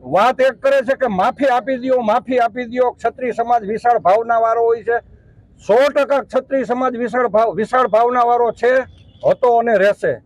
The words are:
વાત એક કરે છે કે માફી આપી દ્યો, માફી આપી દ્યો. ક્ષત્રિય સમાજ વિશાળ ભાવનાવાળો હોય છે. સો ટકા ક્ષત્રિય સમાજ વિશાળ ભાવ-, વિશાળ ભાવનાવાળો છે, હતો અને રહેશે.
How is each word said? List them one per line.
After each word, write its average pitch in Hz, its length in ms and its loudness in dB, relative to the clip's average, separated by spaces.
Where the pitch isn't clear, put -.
વાત 202 400 0
એક 262 120 2
કરે 277 280 0
છે 262 140 -2
કે 262 120 -4
માફી 214 380 -2
આપી 254 320 -2
દ્યો, 254 240 -2
માફી 240 380 -2
આપી 233 260 -4
દ્યો. 247 260 -2
ક્ષત્રિય 240 400 -6
સમાજ 233 320 -2
વિશાળ 220 360 -2
ભાવનાવાળો 226 640 0
હોય 233 220 0
છે. 233 140 -2
સો 202 80 2
ટકા 277 260 0
ક્ષત્રિય 262 420 -4
સમાજ 247 340 -4
વિશાળ 240 300 -2
ભાવ-, 208 280 0
વિશાળ 233 320 0
ભાવનાવાળો 240 640 2
છે, 240 220 0
હતો 233 280 2
અને 233 200 2
રહેશે. 190 360 0